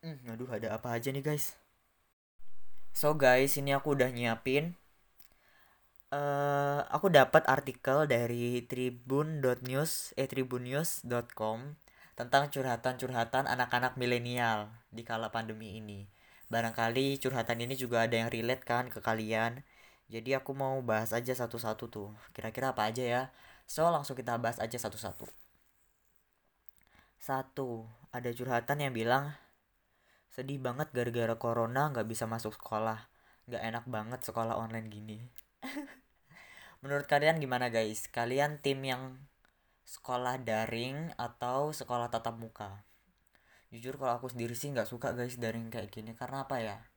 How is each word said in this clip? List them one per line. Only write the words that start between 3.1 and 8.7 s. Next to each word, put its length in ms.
guys, 400
ini 160
aku 240
udah 160
nyiapin. 640
Eh, 720
aku 160
dapat 400
artikel 640
dari 560
Tribun 720